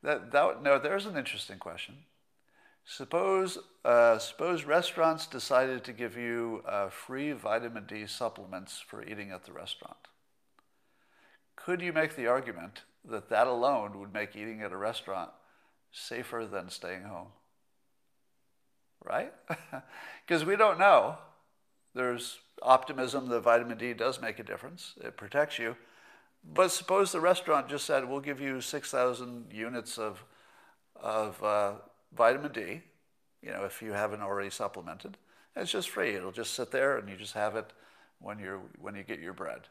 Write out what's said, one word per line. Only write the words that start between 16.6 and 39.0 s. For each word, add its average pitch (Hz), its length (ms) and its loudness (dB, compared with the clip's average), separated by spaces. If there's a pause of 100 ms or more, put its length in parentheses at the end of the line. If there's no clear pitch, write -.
staying 92 360 -10
home? 95 240 -12 (1700)
Right? - 300 -4 (160)
<laughs> - 800 -12
'Cause 160 160 2
we 190 120 2
don't 202 220 6
know. 156 380 8 (760)
There's 123 460 -4 (200)
optimism 127 680 4
that 117 100 2
vitamin 117 380 4
D 120 160 -4
does 117 260 -2
make 110 180 -6
a 113 60 -12
difference. - 480 -12 (100)
It 117 140 -10
protects 143 420 0
you. 117 180 -4 (680)
But 170 260 4
suppose 185 380 2
the 165 100 -2
restaurant 160 500 4
just 143 160 -4
said, 135 200 2
"We'll 135 140 -4
give 139 220 -6
you 135 180 -4
six - 300 -6
thousand 123 600 -2
units 113 460 -8
of, 107 260 -6 (800)
of, 107 420 -2
uh, 104 300 2 (420)
vitamin 135 380 4
D, 107 300 -8 (600)
you - 80 -12
know, 95 140 -4
if 95 180 -8
you 110 100 -6
haven't 104 280 -2
already 101 300 -4
supplemented. 98 680 -8 (400)
It's - 160 -4
just - 160 -2
free. 98 220 -2
It'll 95 200 -6
just 107 240 -6
sit 120 160 -4
there 135 280 2
and 101 100 -8
you 98 80 -12
just 101 160 -12
have 107 240 0
it 110 160 -6 (480)
when 104 180 -10
you're, 95 220 -8 (180)
when 101 160 -12
you 98 80 -12